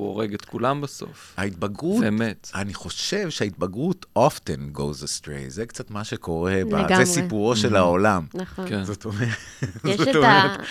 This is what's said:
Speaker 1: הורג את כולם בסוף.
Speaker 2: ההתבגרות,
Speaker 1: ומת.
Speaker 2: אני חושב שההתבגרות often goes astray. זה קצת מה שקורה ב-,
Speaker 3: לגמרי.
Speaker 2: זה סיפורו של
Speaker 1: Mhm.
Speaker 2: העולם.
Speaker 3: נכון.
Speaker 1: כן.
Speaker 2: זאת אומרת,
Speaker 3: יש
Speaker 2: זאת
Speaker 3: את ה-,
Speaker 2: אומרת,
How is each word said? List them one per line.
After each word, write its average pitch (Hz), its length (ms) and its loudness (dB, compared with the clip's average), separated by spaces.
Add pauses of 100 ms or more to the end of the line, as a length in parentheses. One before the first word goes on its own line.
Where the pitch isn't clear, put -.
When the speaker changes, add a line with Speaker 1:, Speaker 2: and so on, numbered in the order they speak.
Speaker 1:
הורג 104 280 -4
את 104 100 -8
כולם 127 360 -2
בסוף. - 560 -12
Speaker 2:
ההתבגרות, 104 680 -2
Speaker 1:
ומת. 107 480 -2
Speaker 2:
אני 98 200 -6
חושב 180 560 -6
שההתבגרות 104 760 -4 (120)
often 76 600 0
goes 71 260 -4
astray. 71 440 -8
זה 92 180 -8
קצת - 240 -14
מה 104 140 -6
שקורה 87 480 -2 (180)
ב-, - 40 0
Speaker 3:
לגמרי. - 220 4 (100)
Speaker 2:
זה - 60 0
סיפורו 113 440 0
של 107 180 2
Speaker 1:
Mhm. 98 40 6
Speaker 2:
העולם. 92 560 4
Speaker 3:
נכון. 185 340 -8
Speaker 1:
כן. 98 160 -4
Speaker 2:
זאת 101 200 -8
אומרת, 110 240 -2 (560)
Speaker 3:
יש 190 120 0
Speaker 2:
זאת 254 120 2
Speaker 3:
את 277 60 4
ה-, 156 40 6
Speaker 2:
אומרת, 196 420 6 (100)